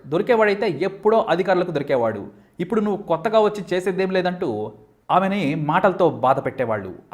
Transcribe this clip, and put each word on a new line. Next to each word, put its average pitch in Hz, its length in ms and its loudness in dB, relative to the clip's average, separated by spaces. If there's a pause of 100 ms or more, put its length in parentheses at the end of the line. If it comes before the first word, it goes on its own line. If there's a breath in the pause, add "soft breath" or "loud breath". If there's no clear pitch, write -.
దొరికేవాడైతే 208 640 2
ఎప్పుడో 196 580 0
అధికారులకు 180 420 2
దొరికేవాడు, 117 560 -2 (340 soft breath)
ఇప్పుడు 220 200 0
నువ్వు 208 220 -2
కొత్తగా 175 380 2
వచ్చి 208 320 0
చేసేదేం 185 380 -2
లేదంటూ" 175 640 -2 (380)
ఆమెని 185 440 0
మాటలతో 165 560 2
బాధ 127 360 0
పెట్టేవాళ్ళు. 107 480 -4 (200)